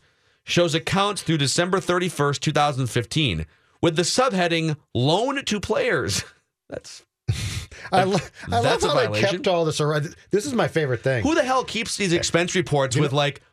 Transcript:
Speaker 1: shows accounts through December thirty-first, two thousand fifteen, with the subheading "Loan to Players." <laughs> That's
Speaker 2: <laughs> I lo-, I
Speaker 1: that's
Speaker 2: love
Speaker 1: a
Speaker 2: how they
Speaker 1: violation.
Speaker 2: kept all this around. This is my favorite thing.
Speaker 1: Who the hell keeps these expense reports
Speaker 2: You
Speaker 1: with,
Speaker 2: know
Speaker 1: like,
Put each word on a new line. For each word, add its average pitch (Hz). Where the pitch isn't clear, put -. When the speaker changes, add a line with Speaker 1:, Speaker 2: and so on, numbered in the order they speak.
Speaker 1:
shows 175
accounts 190
through 160
December 175
thirty-first, 170
two 156
thousand 143
fifteen, 107
with 165
the 175
subheading 170
"Loan 208
to 208
Players." 180
<laughs> -
That's -
Speaker 2:
<laughs> -
I 185
lo-, 190
I 240
Speaker 1:
that's 440
Speaker 2:
love -
Speaker 1:
a 440
Speaker 2:
how -
they -
Speaker 1:
violation. 107
Speaker 2:
kept -
all 170
this 156
around. 147
This 208
is 277
my 196
favorite 135
thing. 131
Speaker 1:
Who 294
the 320
hell 254
keeps -
these 190
expense 170
reports 139
Speaker 2:
You 147
Speaker 1:
with, 143
Speaker 2:
know 139
Speaker 1:
like, 143